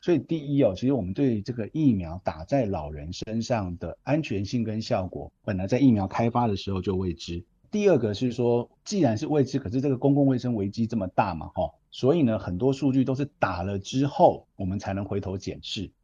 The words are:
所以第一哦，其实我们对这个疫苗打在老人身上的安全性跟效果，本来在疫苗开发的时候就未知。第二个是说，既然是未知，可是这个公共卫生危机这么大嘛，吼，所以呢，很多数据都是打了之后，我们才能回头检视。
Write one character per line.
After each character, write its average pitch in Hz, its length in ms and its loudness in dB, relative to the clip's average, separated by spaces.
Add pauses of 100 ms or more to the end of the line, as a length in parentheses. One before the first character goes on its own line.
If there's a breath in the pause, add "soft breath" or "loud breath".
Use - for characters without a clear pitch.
所 - 80 2
以 170 60 6
第 160 220 -2
一 143 240 2
哦， 104 120 4
其 117 120 -2
实 139 60 4
我 123 100 0
们 90 100 -4
对 123 300 0
这 123 100 -8
个 113 180 -6
疫 151 220 4
苗 87 300 -4
打 80 220 -4
在 143 200 0
老 87 240 -4
人 78 240 -10
身 110 260 -6
上 101 380 -2
的 85 240 -8
安 147 220 -2
全 101 200 -4
性 117 200 -2
跟 110 180 -4
效 104 240 -2
果， - 260 -10 (140)
本 107 100 -2
来 95 120 -2
在 123 100 2
疫 131 140 8
苗 101 160 2
开 117 200 0
发 120 200 2
的 104 80 0
时 98 180 -6
候 92 80 -2
就 95 140 0
未 92 180 -2
知。 85 300 -10 (260)
第 208 180 2
二 160 120 6
个 113 120 0
是 123 200 -2
说， 120 360 0 (160)
既 - 160 -4
然 123 160 4
是 131 120 -4
未 143 160 4
知， 143 160 -2
可 95 100 -8
是 120 100 -2
这 139 80 -2
个 135 80 2
公 139 200 4
共 143 100 6
卫 131 140 4
生 120 160 -2
危 101 120 0
机 110 200 -2
这 117 100 -2
么 95 120 -2
大 - 260 0
嘛， 82 180 -10
吼， 107 220 -4 (160)
所 135 240 2
以 170 80 4
呢， 110 160 2
很 90 180 -6
多 127 160 2
数 135 180 0
据 131 140 2
都 135 80 -2
是 135 100 -2 (140)
打 92 240 -2
了 98 160 -4
之 131 300 -2
后， 143 480 4
我 98 100 -6
们 95 140 -2
才 104 120 -6
能 98 140 -4
回 98 140 -4
头 98 180 -6
检 82 240 -8
视。 90 300 -8 (120)